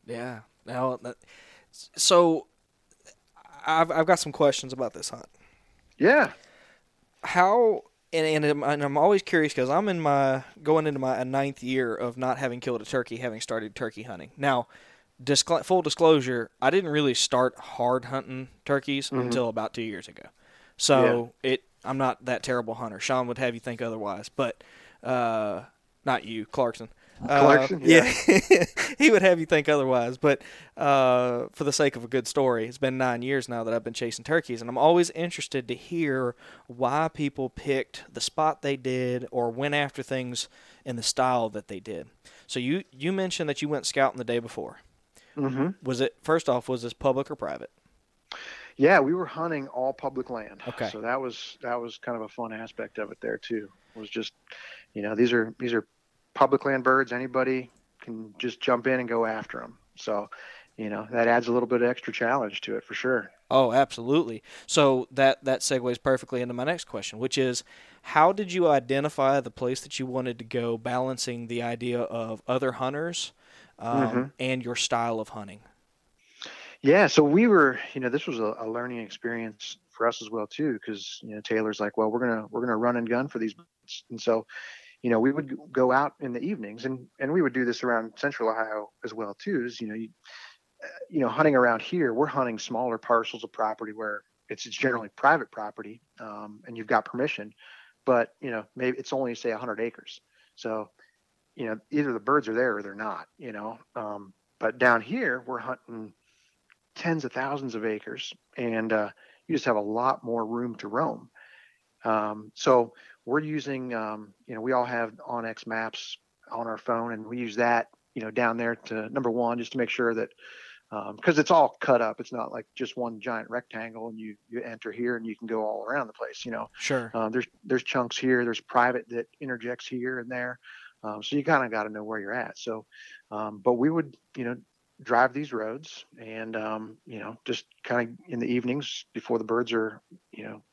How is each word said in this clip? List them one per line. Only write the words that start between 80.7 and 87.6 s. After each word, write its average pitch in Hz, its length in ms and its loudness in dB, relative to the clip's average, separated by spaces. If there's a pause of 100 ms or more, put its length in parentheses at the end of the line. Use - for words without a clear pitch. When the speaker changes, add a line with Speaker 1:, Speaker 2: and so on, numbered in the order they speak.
Speaker 2:
'cause, - 380 -10
you 110 120 -14
know, 107 60 -10
Taylor's 110 400 -2
like, 104 160 -2
"Well, 110 140 2
we're 120 100 -2
gonna, 113 280 0
we're 120 120 -4
gonna 120 160 0
run 120 200 2
and 117 120 -2
gun 123 200 0
for 123 100 -8
these 110 160 -2
birds." - 560 -20
And 117 100 -12
so, 113 260 2 (560)
you 123 80 0
know, 113 100 6
we 135 120 4
would 143 180 -2
g-, 131 60 -8 (160)
go 127 200 4
out 139 280 2
in 131 120 -6
the 120 100 -6
evenings, 120 440 -6
and, 127 220 -6 (120)
and 139 120 -2
we 180 100 4
would 127 120 0
do 131 120 2